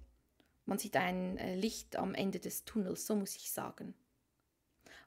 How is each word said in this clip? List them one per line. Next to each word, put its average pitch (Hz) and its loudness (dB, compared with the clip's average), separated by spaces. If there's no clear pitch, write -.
man 196 2
sieht 208 2
ein, 185 2
äh, 185 0
Licht 208 0
am 190 2
Ende 190 2
des - -4
Tunnels, 185 0
so 220 4
muss 196 0
ich - -8
sagen. - -6